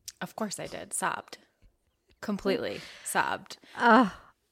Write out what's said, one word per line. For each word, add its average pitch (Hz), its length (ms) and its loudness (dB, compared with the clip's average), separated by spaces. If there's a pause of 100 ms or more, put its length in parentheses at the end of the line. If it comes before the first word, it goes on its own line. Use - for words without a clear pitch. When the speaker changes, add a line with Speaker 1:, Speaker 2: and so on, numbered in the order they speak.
(220)
Speaker 1:
Of - 140 -10
course 208 240 -6
I 160 60 -10
did. 190 260 -12
Sobbed. - 460 -6 (840)
Completely - 640 -2 (220)
sobbed. - 540 -2 (200)
Speaker 2:
Ugh. 226 320 8 (420)